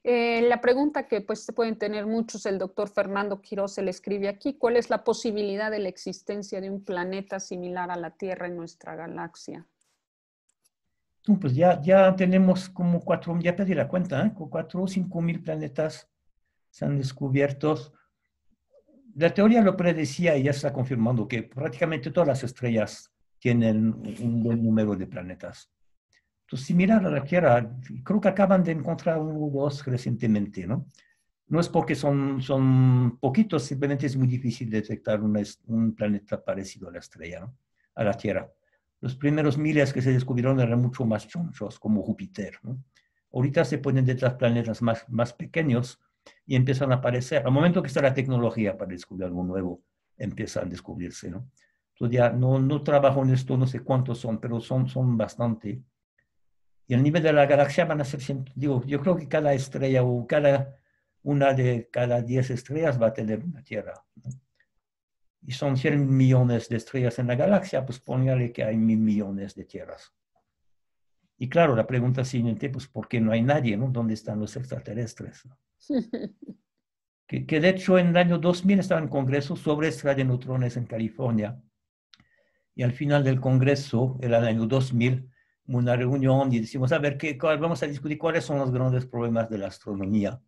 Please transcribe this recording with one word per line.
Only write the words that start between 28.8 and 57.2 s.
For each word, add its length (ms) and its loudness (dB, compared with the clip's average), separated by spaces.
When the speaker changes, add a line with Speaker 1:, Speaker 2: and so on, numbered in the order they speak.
Speaker 2:
uno 260 -4
o 180 -2
dos 220 -4
recientemente, 800 -2
¿no? 220 -4
No 120 2
es 80 0
porque 280 0
son, 460 0
son 800 4
poquitos, 440 0
simplemente 420 -2
es 100 -2
muy 120 2
difícil 420 -2
detectar 520 -4
una 200 0
es-, 260 -10
un 260 0
planeta 500 -4
parecido 440 -8
a 40 -14
la 80 -14
estrella, 420 -14
¿no? 160 -16
A 80 -2
la 100 2
Tierra. 360 -4
Los 140 -6
primeros 420 2
miles 360 2
que 80 -2
se 100 2
descubrieron 480 2
eran 220 2
mucho 240 0
más 200 -2
chonchos, 540 -8
como 240 0
Júpiter, 600 -8
¿no? 200 -10
Ahorita 300 0
se 140 -2
pueden 280 2
detectar 320 0
planetas 440 0
más, 260 -2
más 260 -2
pequeños 640 -2
y 120 0
empiezan 340 2
a 40 4
aparecer. 500 -2
Al 80 2
momento 280 4
que 60 -6
está 140 -2
la 120 4
tecnología 640 0
para 140 -8
descubrir 360 -10
algo 160 -4
nuevo, 380 -4
empiezan 500 -6
a 20 -8
descubrirse, 600 -12
¿no? 200 -12
Entonces 240 -2
ya 120 4
no, 300 2
no 240 2
trabajo 400 4
en 60 4
esto, 260 0
no 120 2
sé 120 -4
cuántos 400 0
son, 220 -4
pero 180 -4
son, 300 -2
son 260 0
bastante. 640 -4
Y 80 0
el 80 6
nivel 220 4